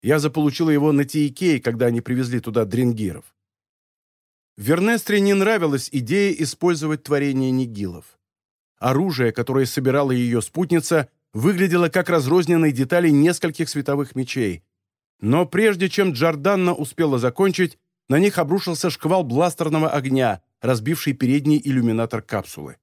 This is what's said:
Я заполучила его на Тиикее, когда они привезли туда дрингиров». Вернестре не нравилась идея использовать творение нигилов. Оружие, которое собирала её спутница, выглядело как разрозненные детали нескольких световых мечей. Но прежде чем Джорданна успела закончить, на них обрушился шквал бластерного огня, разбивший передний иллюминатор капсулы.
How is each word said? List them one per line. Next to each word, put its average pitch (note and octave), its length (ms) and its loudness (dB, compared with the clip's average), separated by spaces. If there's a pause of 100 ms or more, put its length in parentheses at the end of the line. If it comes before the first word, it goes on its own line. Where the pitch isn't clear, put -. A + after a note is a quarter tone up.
Я D3 160 2
заполучила D3+ 520 0
его D3 220 2
на C#3+ 120 2
Тиикее, D3+ 560 0
когда A#2 260 0
они A#2+ 160 0
привезли B2+ 380 -2
туда A2+ 240 -2
дрингиров». A2 600 -2 (1300)
Вернестре G3 640 0
не G3+ 120 4
нравилась F#3+ 580 0
идея D#3+ 440 0
использовать D#3 720 -2
творение C#3 460 0
нигилов. G#2 680 -6 (600)
Оружие, C3 540 0
которое C3 320 0
собирала C3+ 460 0
её B2 320 0
спутница, E3 680 0 (240)
выглядело F3 560 2
как F3+ 220 -2
разрозненные D#3+ 600 2
детали D#3+ 360 2
нескольких D#3+ 600 2
световых C#3+ 440 -4
мечей. A#2 480 -4 (580)
Но D3 260 2
прежде G3 420 0
чем F#3+ 240 0
Джорданна E3 640 0
успела D3 440 -2
закончить, F3 600 0 (300)
на C#3 100 4
них G3 200 2
обрушился F3 520 -2
шквал F3 340 -2
бластерного D#3 680 0
огня, C3 520 0 (180)
разбивший B2+ 520 -2
передний C#3 500 2
иллюминатор A#2 600 0
капсулы. D2 600 -10